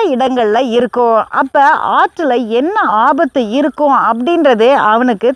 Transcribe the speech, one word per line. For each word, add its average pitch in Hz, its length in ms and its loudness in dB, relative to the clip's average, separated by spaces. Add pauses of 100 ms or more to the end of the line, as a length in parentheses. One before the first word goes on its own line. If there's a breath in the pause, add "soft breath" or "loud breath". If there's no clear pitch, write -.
இடங்கள்ல 247 500 0
இருக்கும். 240 720 0
அப்ப 285 460 0
ஆற்றுல 254 720 -2
என்ன 294 320 -2
ஆபத்து 262 720 0
இருக்கும் 277 480 0
அப்படின்றதே 247 760 2
அவனுக்கு 233 640 0